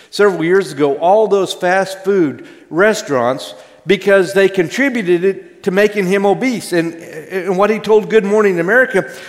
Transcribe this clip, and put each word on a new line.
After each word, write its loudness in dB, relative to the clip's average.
several 0
years 0
ago 0
all 2
those 0
fast -2
food -2
restaurants 0
because 2
they 4
contributed -2
it -4
to -2
making 0
him 0
obese. -2
And, -2
and -8
what 2
he 0
told 0
Good 4
Morning 2
America, 0